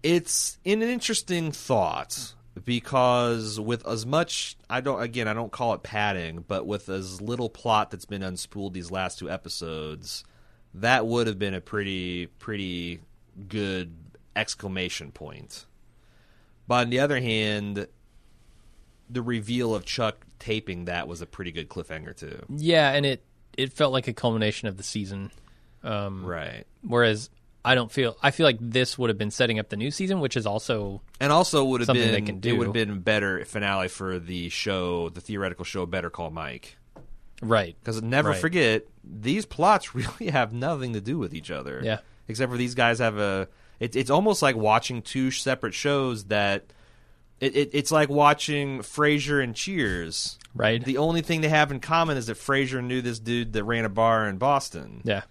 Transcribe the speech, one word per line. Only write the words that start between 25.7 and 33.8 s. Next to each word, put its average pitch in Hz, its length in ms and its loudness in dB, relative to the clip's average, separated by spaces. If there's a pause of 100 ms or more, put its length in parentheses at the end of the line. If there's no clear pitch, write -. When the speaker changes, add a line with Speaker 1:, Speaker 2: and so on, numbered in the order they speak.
Speaker 2:
Um, 101 420 -4
Speaker 1:
Right. 82 400 -8 (180)
Speaker 2:
whereas 120 460 4 (360)
I 123 100 6
don't 120 160 0
feel, 123 320 0
I 139 80 6
feel 165 160 2
like 120 140 6
this 120 380 2
would 123 120 2
have 101 80 2
been 104 140 -2
setting 117 260 2
up 107 100 -4
the 104 80 -6
new 120 140 -2
season, 190 300 -2
which 135 160 0
is 110 100 0
also 104 560 -2 (160)
Speaker 1:
And 139 140 4
also 156 320 6
would 127 160 2
have 117 60 0
Speaker 2:
something 123 180 6
Speaker 1:
been, 113 80 4
Speaker 2:
they 104 80 2
can 104 280 -4
Speaker 1:
it 120 80 4
would 117 120 2
have 98 60 -2
Speaker 2:
do. 113 120 2
Speaker 1:
been 101 140 -4
better 101 460 2
finale 98 420 0